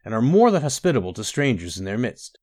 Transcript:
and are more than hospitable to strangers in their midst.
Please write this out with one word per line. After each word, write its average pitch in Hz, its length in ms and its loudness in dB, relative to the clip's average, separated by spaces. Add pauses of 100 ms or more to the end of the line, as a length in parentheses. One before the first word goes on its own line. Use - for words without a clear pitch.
and 110 80 -10
are 113 80 0
more 196 300 6
than 170 120 0
hospitable 127 500 -2
to 107 100 -10
strangers 92 560 -2
in 95 60 -8
their 101 120 -6
midst. - 460 -8